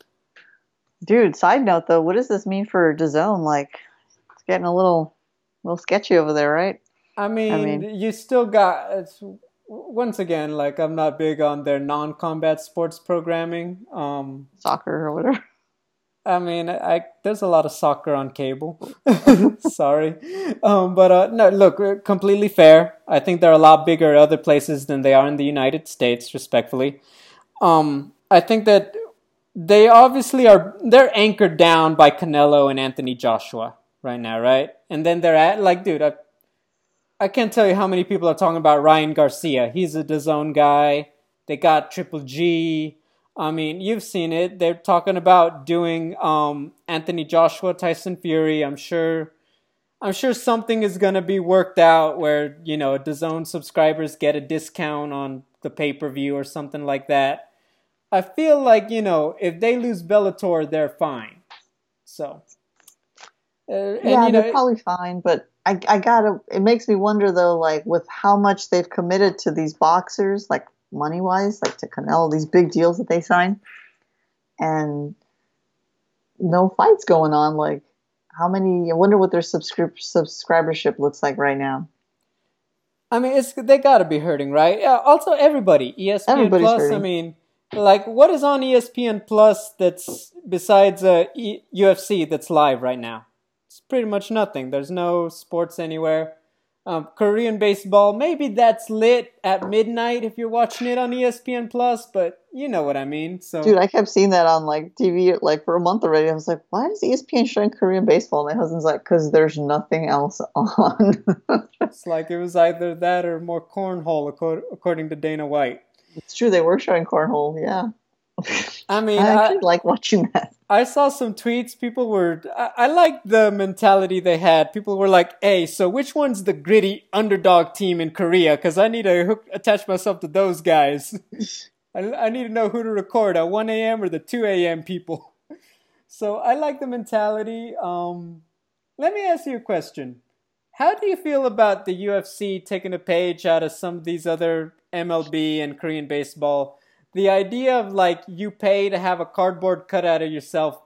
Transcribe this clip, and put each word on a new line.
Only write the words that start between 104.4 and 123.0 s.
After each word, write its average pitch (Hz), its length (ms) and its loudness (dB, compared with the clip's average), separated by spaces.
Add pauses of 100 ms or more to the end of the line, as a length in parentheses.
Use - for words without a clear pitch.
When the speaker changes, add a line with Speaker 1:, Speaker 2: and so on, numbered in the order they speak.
Speaker 1:
on, 160 180 2
like, 156 320 -6
T 196 120 0
V, 180 320 2
like, 151 220 -2
for 170 140 -2
a - 20 0
month 180 240 -2
already. 156 260 2
I 160 40 -2
was 156 120 -8
like, 165 160 -4 (100)
"Why 226 160 -4
is 415 140 -6
E - 120 0
S 262 80 -2
P - 160 -6
N 240 80 2
showing 208 240 -2
Korean 185 360 -2
baseball?" 156 400 0
My 147 80 -6
husband's 165 300 -6
like, 156 220 -2
"'Cause 156 260 0
there's 156 260 2
nothing 147 520 -4
else 143 380 -4
<laughs> - 80 -12
on." - 680 0 (560)
Speaker 2:
It's - 260 -8
like 160 240 -6
it 175 80 -6
was 175 200 -6
either 170 380 2
that 175 300 -2
or 170 140 -6
more 170 260 -8
cornhole, 170 640 -6
acco-, 160 380 -6
according 160 420 -6
to 156 40 -8
Dana 151 320 -6
White. 139 360 -4 (340)
Speaker 1:
It's - 160 -20
true, 233 160 0
they 185 100 4
were 170 200 2
showing 170 260 0
cornhole, 151 540 -2
yeah. 190 320 -6 (960)
Speaker 2:
I 202 100 -2
mean, 214 200 0
Speaker 1:
I 202 80 4
actually 214 300 4
Speaker 2:
I 185 40 -2
Speaker 1:
like 175 240 2
watching - 480 0
that. - 220 -6 (120)
Speaker 2:
I 214 180 2
saw 285 240 0
some 240 260 -6
tweets. 240 440 -6
People 240 300 -4
were, 170 320 0 (160)
I, 240 200 -4
I 240 100 4
like 330 360 2